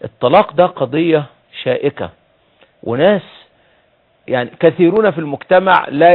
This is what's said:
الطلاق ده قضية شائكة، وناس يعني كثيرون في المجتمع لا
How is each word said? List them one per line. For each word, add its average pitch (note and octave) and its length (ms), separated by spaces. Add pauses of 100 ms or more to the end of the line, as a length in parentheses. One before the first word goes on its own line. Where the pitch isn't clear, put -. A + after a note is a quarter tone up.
الطلاق D3 500
ده E3+ 120
قضية D#3 580 (400)
شائكة، B2+ 460 (760)
وناس E3 380 (1040)
يعني B2 220 (100)
كثيرون F3+ 520
في C#3+ 80
المجتمع F3 680
لا E3 260